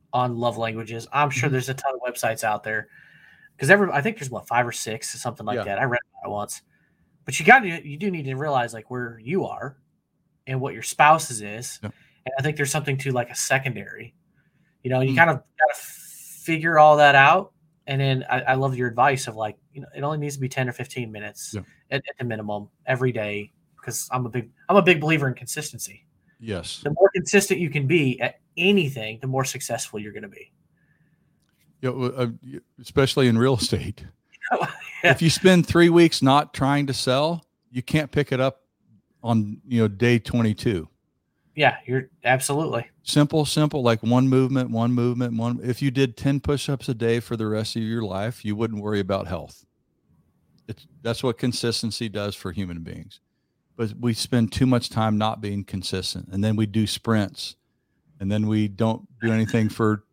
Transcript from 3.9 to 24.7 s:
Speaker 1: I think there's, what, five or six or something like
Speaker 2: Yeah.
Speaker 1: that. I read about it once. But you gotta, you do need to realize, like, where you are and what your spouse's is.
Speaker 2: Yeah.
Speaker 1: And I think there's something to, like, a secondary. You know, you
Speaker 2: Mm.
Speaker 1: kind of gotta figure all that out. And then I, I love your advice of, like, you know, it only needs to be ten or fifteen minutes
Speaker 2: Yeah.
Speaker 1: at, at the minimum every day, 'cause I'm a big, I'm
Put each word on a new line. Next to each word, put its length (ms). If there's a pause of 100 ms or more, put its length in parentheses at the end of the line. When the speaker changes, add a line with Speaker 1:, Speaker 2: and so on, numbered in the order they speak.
Speaker 1:
I 80
think 180
there's, 120
what, 180
five 180
or 60
six 420
or 40
something 260
like 120
Speaker 2:
Yeah. 80
Speaker 1:
that. 140
I 60
read 160 (140)
about 160
it 20
once. 300 (640)
But 120
you 60
gotta, 420
you 120
do 120
need 140
to 120
realize, 360
like, 180
where 320
you 220
are 320 (680)
and 160
what 100
your 100
spouse's 600
is. 400
Speaker 2:
Yeah. 80 (340)
Speaker 1:
And 140
I 40
think 140
there's 140
something 260
to, 160
like, 160
a 80
secondary. 800 (680)
You 60
know, 140
you 100
Speaker 2:
Mm. 40
Speaker 1:
kind 120
of 80 (220)
gotta 200
figure 1000
all 180
that 180
out. 380 (340)
And 140
then 300
I, 100
I 140
love 240
your 100
advice 380
of, 100
like, 220 (160)
you 80
know, 120
it 80
only 140
needs 200
to 40
be 80
ten 220
or 20
fifteen 400
minutes 400
Speaker 2:
Yeah. 80 (300)
Speaker 1:
at, 180
at 100
the 60
minimum 460 (160)
every 260
day, 400 (300)
'cause 280
I'm 160
a 20
big, 220 (180)
I'm 60